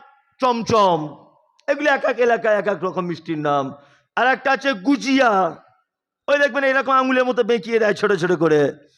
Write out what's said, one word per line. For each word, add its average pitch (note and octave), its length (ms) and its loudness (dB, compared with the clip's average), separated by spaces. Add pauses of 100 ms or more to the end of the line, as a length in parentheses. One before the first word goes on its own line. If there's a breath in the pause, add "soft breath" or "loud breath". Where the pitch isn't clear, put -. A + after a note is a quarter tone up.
(400)
চমচম, G#3 840 0 (420)
এগুলি D4 200 -2
এক C#4 180 0
এক A#3 140 -2
এলাকায় A3+ 380 2
এক F#3+ 100 -4
এক F3 160 -4
রকম F3+ 220 -4
মিষ্টির E3 320 -8
নাম। C#3+ 360 -2 (420 soft breath)
আর A#3 120 0
একটা C4 240 0
আছে C4+ 220 -2
গুজিয়া, G#3 880 0 (640)
ওই C#4+ 120 2
দেখবেন C#4 240 0
এরকম C4+ 280 0
আঙুলের C4 340 2
মতো B3 180 0
বেঁকিয়ে A3+ 360 0
দেয় G#3 140 2
ছোট G3+ 200 0
ছোট F3+ 180 0
করে। D3+ 420 2 (240 soft breath)